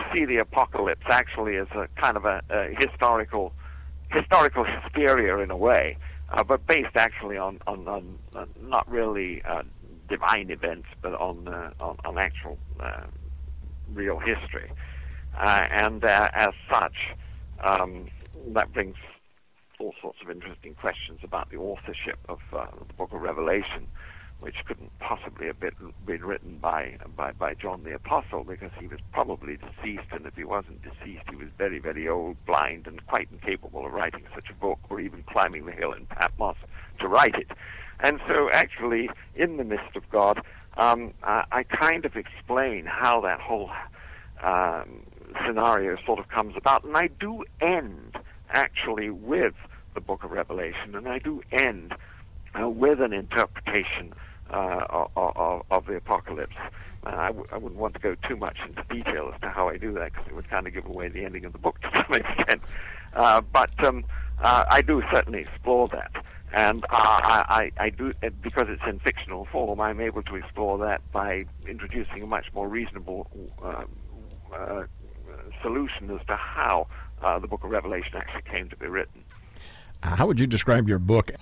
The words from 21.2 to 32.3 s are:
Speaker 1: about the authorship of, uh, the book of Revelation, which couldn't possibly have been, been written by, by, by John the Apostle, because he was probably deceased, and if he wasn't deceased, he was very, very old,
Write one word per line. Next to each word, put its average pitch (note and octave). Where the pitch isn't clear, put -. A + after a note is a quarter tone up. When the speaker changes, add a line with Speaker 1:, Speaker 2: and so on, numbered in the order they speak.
Speaker 1:
about -
the -
authorship -
of, E2+
uh, A#1+
the -
book F2+
of F2
Revelation, E2+
which -
couldn't -
possibly F#2
have D#2
been, F2+
been E2+
written F2+
by, D2+
by, C#2
by D2
John F#2
the D#2+
Apostle, F2
because F#2
he F2+
was D2
probably D2
deceased, -
and D#2
if -
he E2
wasn't F#2+
deceased, -
he C#2+
was C#2
very, F#2+
very D#2
old, E2+